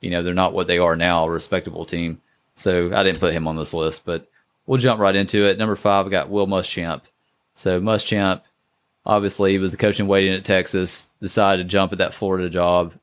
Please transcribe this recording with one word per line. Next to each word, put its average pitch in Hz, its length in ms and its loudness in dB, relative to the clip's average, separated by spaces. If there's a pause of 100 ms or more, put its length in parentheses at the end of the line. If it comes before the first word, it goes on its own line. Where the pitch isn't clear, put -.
You 95 100 -6
know, 87 140 -2
they're 87 100 -2
not 92 180 2
what 90 140 -2
they 87 120 2
are 85 180 2
now, 85 300 2
a 82 40 -2
respectable 85 540 -4
team. 85 360 -6 (360)
So 87 380 0
I 101 100 4
didn't 87 160 0
put 85 120 2
him 80 140 -4
on 80 100 -4
this 78 160 -4
list, 80 320 -4
but 85 220 -8 (400)
we'll 131 140 0
jump 120 200 2
right 98 140 4
into 101 320 2
it. 98 100 2
Number 107 200 -2
five, 98 300 2
we 98 40 -8
got 85 180 0
Will 98 200 0
Muschamp. 87 540 -4 (520)
So 90 260 -2
Muschamp, 101 600 0 (640)
obviously, 101 480 2
he 98 60 2
was 95 120 0
the - 60 -10
coach 104 240 0
in 101 80 0
waiting 98 260 4
at 95 100 -6
Texas, 92 600 0 (160)
decided 98 400 2
to 90 60 -6
jump 95 240 0
at 95 60 -6
that 92 160 -2
Florida 92 360 -2
job, 87 420 2 (100)